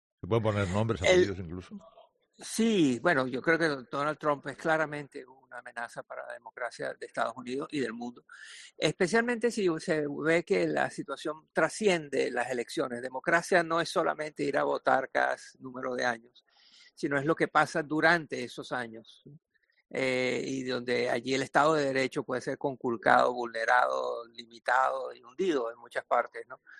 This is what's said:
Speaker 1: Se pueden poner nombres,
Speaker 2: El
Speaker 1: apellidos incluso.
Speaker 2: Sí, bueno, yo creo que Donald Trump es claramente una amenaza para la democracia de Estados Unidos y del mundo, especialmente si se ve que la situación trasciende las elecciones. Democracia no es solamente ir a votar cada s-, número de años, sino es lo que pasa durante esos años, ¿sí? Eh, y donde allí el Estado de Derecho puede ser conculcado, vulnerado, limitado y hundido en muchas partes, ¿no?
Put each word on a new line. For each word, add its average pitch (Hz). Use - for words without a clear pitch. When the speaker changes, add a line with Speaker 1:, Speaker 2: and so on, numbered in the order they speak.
Speaker 1:
Se 92
pueden 107
poner 101
nombres, 104
Speaker 2:
El 95
Speaker 1:
apellidos 110
incluso. 92
Speaker 2:
Sí, 175
bueno, 139
yo 123
creo 165
que 160
Donald 143
Trump 143
es 135
claramente 147
una 127
amenaza 120
para 127
la 123
democracia 120
de 120
Estados 117
Unidos 127
y 151
del 117
mundo, 120
especialmente 226
si 202
se 156
ve 151
que 180
la 139
situación 151
trasciende 156
las 120
elecciones. 123
Democracia 165
no 165
es 160
solamente 156
ir 143
a 147
votar 131
cada 131
s-, -
número 131
de 127
años, 120
sino 143
es 135
lo 160
que 151
pasa 151
durante 151
esos 123
años, 113
¿sí? 147
Eh, 127
y 135
donde 123
allí 127
el 135
Estado 147
de 147
Derecho 135
puede 123
ser 135
conculcado, 127
vulnerado, 123
limitado 123
y 123
hundido 127
en 117
muchas 120
partes, 117
¿no? 131